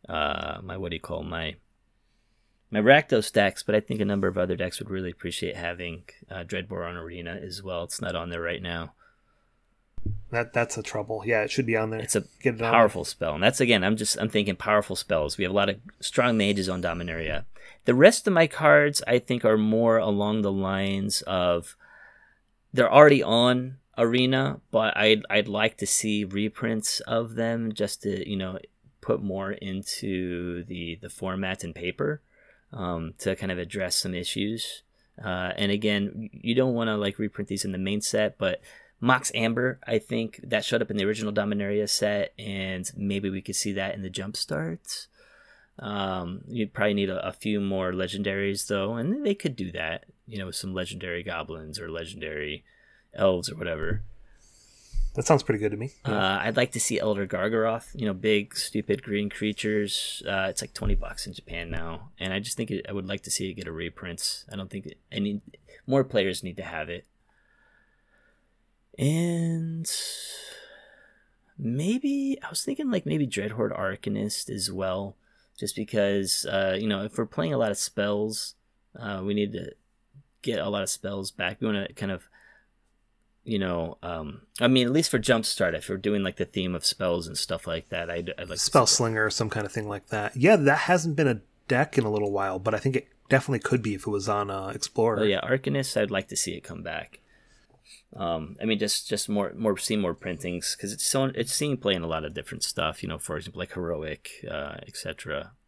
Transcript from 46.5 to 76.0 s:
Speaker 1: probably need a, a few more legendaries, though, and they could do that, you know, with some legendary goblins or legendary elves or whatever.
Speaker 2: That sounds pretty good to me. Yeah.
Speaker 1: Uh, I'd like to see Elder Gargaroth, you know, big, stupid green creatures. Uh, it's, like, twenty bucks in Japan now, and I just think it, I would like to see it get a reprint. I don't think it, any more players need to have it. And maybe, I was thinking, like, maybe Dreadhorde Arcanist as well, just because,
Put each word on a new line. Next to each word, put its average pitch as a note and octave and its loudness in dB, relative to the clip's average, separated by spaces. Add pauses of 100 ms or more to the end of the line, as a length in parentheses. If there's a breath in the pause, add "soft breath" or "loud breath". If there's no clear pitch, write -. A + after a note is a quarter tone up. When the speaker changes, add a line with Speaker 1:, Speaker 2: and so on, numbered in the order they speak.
Speaker 1:
probably G#2 2
need G2 2
a, F#2 -4
a F#2 -4
few G#2 -2
more F#2+ -2
legendaries, G2 -2
though, G2+ 0
and G3+ -2
they C4 0
could D3 -6
do F#2 -6
that, E2 -6 (220)
you A2 -10
know, F#2+ -6
with F2 -10
some F#2+ -6
legendary F2+ -6
goblins D#2+ -8
or E2 -10
legendary D2+ -8 (480 soft breath)
elves F#2 2
or D#2+ -10
whatever. E2 -2 (1120 soft breath)
Speaker 2:
That B2+ -2
sounds - 6
pretty A2 0
good G#2 0
to G#2 -6
me. A#2+ -6 (160)
Yeah. G#2+ 0
Speaker 1:
Uh, G2 2
I'd A2 0
like B2+ 2
to A#2+ -4
see - 0
Elder G2+ 0
Gargaroth, A2 0
you A#2+ -4
know, G2+ 0
big, G#2 2
stupid - -2
green G#2 -2
creatures. G#2+ -2
Uh, F#2+ 0
it's, - -4
like, - -10
twenty G2+ 0
bucks - -4
in F#2 -12
Japan E2+ -10
now, E2 -6
and F#2+ -4
I F#2+ 0
just G#2 -4
think G#2+ -4
it, G2+ -4
I G2 -8
would F#2+ -6
like G2+ -8
to G#2 -8
see F#2+ -2
it E2+ -10
get F2 -10
a D#2+ -10
reprint. E2+ -6
I G#2+ -12
don't G2 -10
think G2 -10
it, - -16 (140)
any G#2 -4 (440 loud breath)
more C3+ 4
players G2 0
need F2+ -8
to - -10
have D#2+ -6
it. F2 -10 (1900)
And E3 0 (1700 loud breath)
maybe, B3+ 0
I - -10
was - -4
thinking, C#4 -2
like, F#3 0
maybe D3+ 2
Dreadhorde G#2+ -2
Arcanist G#2 -2
as G2 -4
well, F#2+ -2 (420)
just - -4
because, G#2+ 2